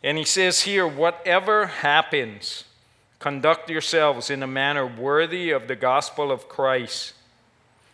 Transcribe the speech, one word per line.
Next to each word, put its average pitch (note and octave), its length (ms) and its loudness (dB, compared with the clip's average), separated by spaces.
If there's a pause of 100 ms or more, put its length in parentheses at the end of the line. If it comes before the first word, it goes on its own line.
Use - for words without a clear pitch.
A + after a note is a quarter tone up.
And C#3+ 160 -2
he D#3 60 -4
says F#3 380 2
here, G3 260 0
"Whatever F3+ 800 2
happens, C#3+ 960 0 (560)
conduct D3+ 500 0
yourselves D3+ 600 2
in C#3 100 -4
a C3 60 -6
manner C3+ 400 0
worthy D#3 640 0
of B2 160 0
the G#2 80 -4
gospel C#3 560 0
of B2+ 180 -6
Christ. C3 640 -2 (800)